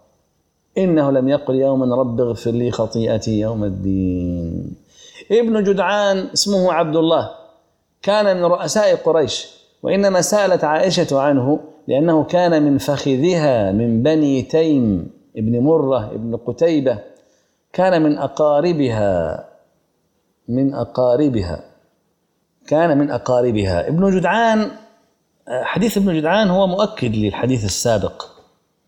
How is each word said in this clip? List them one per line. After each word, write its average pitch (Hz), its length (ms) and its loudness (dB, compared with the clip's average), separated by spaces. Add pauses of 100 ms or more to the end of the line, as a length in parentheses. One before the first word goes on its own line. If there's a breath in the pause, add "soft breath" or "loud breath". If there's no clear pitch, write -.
(800)
إنه 160 320 2
لم 131 180 2
يقل 139 260 -2
يوما: 131 420 0
'رب 123 240 -2
اغفر 117 300 -2
لي 120 200 -2
خطيئتي 113 720 -2
يوم 110 240 -4
الدين.'" 90 1160 -4 (500 loud breath)
ابن 220 320 2
جدعان 196 720 0
اسمه 185 380 0
عبد 156 240 0
الله، 160 340 2 (720)
كان 202 340 2
من 175 80 -2
رؤساء 180 520 2
قريش، 156 520 0 (340)
وإنما 190 380 2
سألت 185 440 2
عائشة 156 560 0
عنه 139 400 2 (280 loud breath)
لأنه 151 360 2
كان 170 380 2
من 139 160 2
فخذها، 139 920 0
من 113 300 0
بني 147 400 2
تيم 131 680 0 (260)
ابن 113 240 -2
مرة 135 460 2
ابن 113 300 -8
قتيبة، 131 600 0 (760 soft breath)
كان 180 300 2
من 151 160 2
أقاربها، 131 1300 0 (1040)
من 135 260 -2
أقاربها، 123 920 0 (1000)
كان 156 320 2
من 147 120 0
أقاربها. 113 800 0
ابن 185 300 2
جدعان، 214 520 0 (760)
حديث 156 480 -2
ابن 196 200 2
جدعان 180 340 2
هو 190 160 2
مؤكد 180 500 -2
للحديث 107 480 -2
السابق، 104 600 -2 (600)